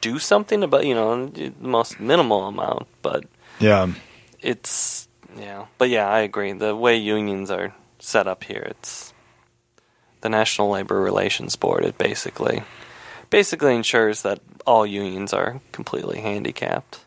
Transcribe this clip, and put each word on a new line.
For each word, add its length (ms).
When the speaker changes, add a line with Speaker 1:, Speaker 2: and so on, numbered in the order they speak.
Speaker 1:
do 200
something 420
about," 240
you 80
know, 320
the 320
most 400
minimal 480
amount, 400
but 220
Speaker 2:
Yeah. 300
Speaker 1:
it's, 680
yeah. 280
But 140
yeah, 180
I 120
agree. 320
The 240
way 200
unions 540
are 240
set 300
up 160
here, 260
it's 420
the 80
National 420
Labor 300
Relations 560
Board. 280
It 140
basically, 640
basically 440
ensures 480
that 180
all 220
unions 460
are 280
completely 480
handicapped. 880